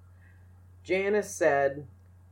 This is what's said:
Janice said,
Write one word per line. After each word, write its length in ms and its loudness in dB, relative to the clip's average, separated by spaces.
Janice 500 -2
said, 540 0